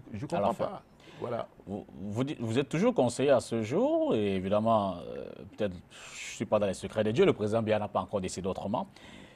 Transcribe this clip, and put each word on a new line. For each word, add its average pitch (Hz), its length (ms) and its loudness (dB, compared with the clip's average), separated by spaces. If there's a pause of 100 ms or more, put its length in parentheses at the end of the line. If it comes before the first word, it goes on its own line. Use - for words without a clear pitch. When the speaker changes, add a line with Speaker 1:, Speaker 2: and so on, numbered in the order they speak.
(120)
Speaker 1:
je 104 100 -8
comprends 156 160 -4
Speaker 2:
Alors, 202 120 2
enfin, - 140 -2
Speaker 1:
pas. 196 180 -6 (380)
Voilà. 117 260 -4 (200)
Speaker 2:
vous, 95 280 -8
vous 101 300 -4
dites, 143 160 -6
vous 113 180 -2
êtes 147 100 0
toujours 226 260 2
conseiller 131 360 2
à 120 100 6
ce 113 220 -2
jour 269 520 2
et 101 200 2
évidemment, 98 640 2
euh, 58 340 -10 (260)
peut-être, 98 200 -2 (380)
je - 200 -12
suis 110 120 -4
pas 107 120 4
dans 104 80 2
les 92 80 0
secrets 104 300 -2
de 107 80 2
Dieu, 170 120 6
le 160 80 8
président 107 300 0
Biya 107 160 4
n'a 104 80 -2
pas 98 140 0
encore 95 200 -2
décidé 92 280 -4
autrement. 98 400 -2 (480)